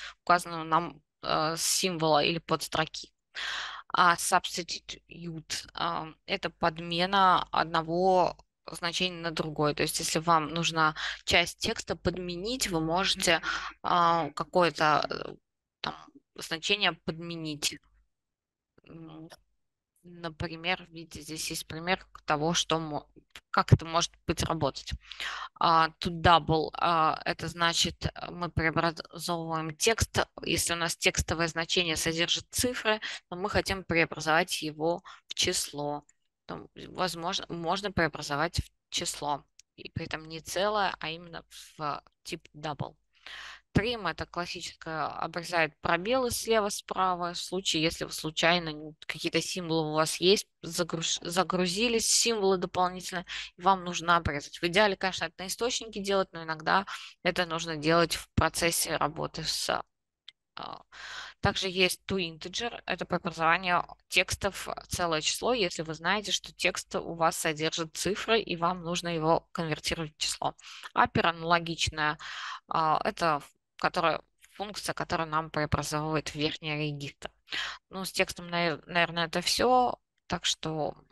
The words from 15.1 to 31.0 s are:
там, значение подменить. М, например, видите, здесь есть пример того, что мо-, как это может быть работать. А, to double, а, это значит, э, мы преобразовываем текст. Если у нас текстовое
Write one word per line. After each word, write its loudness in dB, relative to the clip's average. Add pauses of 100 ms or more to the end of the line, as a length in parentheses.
там, -2 (400)
значение 0
подменить. -6 (1080)
М, -18 (720)
например, -6
видите, -14
здесь -8
есть -8
пример -2 (200)
того, 2
что 2
мо-, -6 (440)
как 4
это 8
может 0 (140)
быть -2
работать. 0 (680)
А, 6 (100)
to -2
double, 4
а, 2
это -4
значит, 0
э, -8
мы -6
преобразовываем -2
текст. 2 (160)
Если 0
у 0
нас -2
текстовое 0